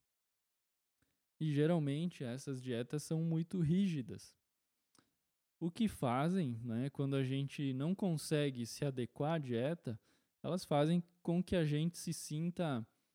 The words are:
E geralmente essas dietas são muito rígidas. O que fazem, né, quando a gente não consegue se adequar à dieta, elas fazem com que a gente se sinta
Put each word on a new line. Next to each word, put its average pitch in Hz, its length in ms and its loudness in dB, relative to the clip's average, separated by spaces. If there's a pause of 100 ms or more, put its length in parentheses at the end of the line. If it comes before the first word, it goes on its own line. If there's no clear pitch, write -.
(1400)
E 156 120 0
geralmente 151 720 2
essas 127 380 -6
dietas 123 420 -4
são 160 180 -2
muito 165 380 0
rígidas. 165 760 0 (1200)
O 170 120 -2
que 226 160 0
fazem, 135 760 0
né, 123 260 -2
quando 139 260 -2
a 135 80 4
gente 135 500 -2
não 143 200 0
consegue 147 720 0
se - 200 -4
adequar 139 480 -2
à 165 60 0
dieta, 127 600 -2 (440)
elas 165 200 -2
fazem 160 400 4 (180)
com 175 220 2
que 196 120 0
a 170 100 4
gente 151 320 2
se - 160 -6
sinta 151 720 -2 (280)